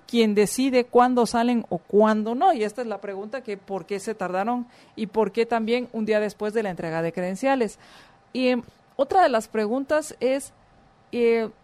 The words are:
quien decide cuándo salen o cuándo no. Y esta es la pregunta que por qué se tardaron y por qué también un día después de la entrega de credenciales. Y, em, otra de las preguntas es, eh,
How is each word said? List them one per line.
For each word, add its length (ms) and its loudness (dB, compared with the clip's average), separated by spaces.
quien 280 2
decide 500 2
cuándo 400 4
salen 440 0
o 100 -4
cuándo 560 2
no. 180 4
Y 100 -2
esta 200 -6
es 40 -8
la 140 -8
pregunta 400 -8
que 160 -10
por 300 -10
qué 120 -6
se 140 -6
tardaron 540 -4
y 120 -6
por 240 0
qué 160 -2
también 440 -2
un 140 -4
día 140 2
después 340 -4
de 80 0
la 80 -4
entrega 320 -4
de 100 -2
credenciales. 680 -2
Y, 160 0
em, 120 0
otra 280 4
de 60 4
las 180 0
preguntas 720 -2
es, 340 -2
eh, 380 2